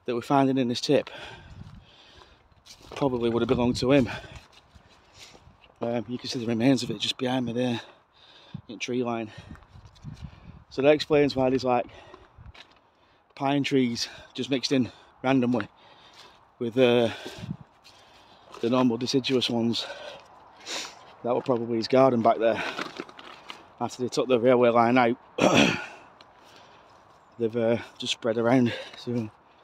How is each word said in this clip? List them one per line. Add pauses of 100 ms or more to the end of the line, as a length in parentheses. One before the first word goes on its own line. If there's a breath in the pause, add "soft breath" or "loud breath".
that
we're
finding
in
this
tip (1900 loud breath)
probably
would
have
belonged
to
him. (1700 loud breath)
Um,
you
can
see
the
remains
of
it
just
behind
me
there, (880 loud breath)
in
tree
line. (1400 loud breath)
So
that
explains
why
there's,
like, (1500 loud breath)
pine
trees (260 loud breath)
just
mixed
in (300 soft breath)
randomly (920 soft breath)
with,
uh, (1500 loud breath)
the
normal
deciduous
ones. (1400 loud breath)
That
were
probably
his
garden
back
there. (1160 loud breath)
After
they
took
the
railway
line
out, (200)
<coughs> (1600 loud breath)
they've,
uh, (200 loud breath)
just
spread
around. (260 loud breath)
So, (360 soft breath)